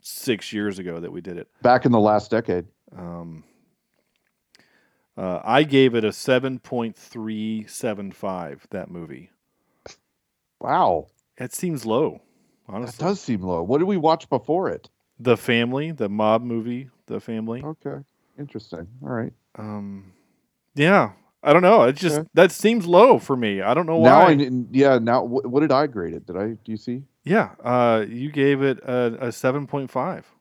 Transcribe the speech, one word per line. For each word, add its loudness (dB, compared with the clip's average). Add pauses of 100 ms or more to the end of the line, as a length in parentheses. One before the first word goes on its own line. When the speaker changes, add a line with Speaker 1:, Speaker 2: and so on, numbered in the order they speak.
Speaker 1:
six -8
years -6
ago -10
that -12
we -12
did -12
it. -16 (140)
Speaker 2:
Back 4
in 4
the 4
last 2
decade. -2 (320)
Speaker 1:
Um, -14 (1700)
uh, -6
I 2
gave 4
it 0
a 0
seven -2
point -8
three -10
seven -8
five, -10
that -10
movie. -16 (1300)
Speaker 2:
Wow. -2 (280)
Speaker 1:
That -12
seems -6
low, -2 (460)
honestly. -12
Speaker 2:
That -4
does -6
seem -4
low. -4
What -2
did 2
we -2
watch 0
before -2
it? -10 (300)
Speaker 1:
The 2
Family, -2
the -4
mob 2
movie, -8 (160)
The -10
Family. -8
Speaker 2:
Okay. -12 (420)
Interesting. -14 (160)
All -12
right. -6 (260)
Speaker 1:
Um, -14 (640)
yeah. 4 (320)
I 6
don't 8
know. 8
It 2
just, 0
Speaker 2:
Okay. -8
Speaker 1:
that 6
seems 0
low 8
for -2
me. -2
I 2
don't 0
know 0
Speaker 2:
Now 10
Speaker 1:
why. 8
Speaker 2:
I 6
n-, 0
yeah, 6
now, 2
wh-, -4
what 0
did 0
I 2
grade -8
it? -14
Did -10
I, -4
do -14
you -8
see? -10 (220)
Speaker 1:
Yeah. 0 (120)
Uh, 2
you -10
gave 0
it -2
a, -4
a -6
seven -4
point -8
five. -8 (160)